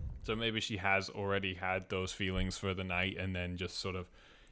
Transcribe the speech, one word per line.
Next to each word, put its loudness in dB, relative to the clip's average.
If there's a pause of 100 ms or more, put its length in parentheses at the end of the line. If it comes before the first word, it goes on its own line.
(220)
So -2
maybe 2
she -2
has 4
already 0
had -2
those 0
feelings 2
for 0
the -2
night 0
and 0
then -2
just -4
sort -2
of, -6 (440)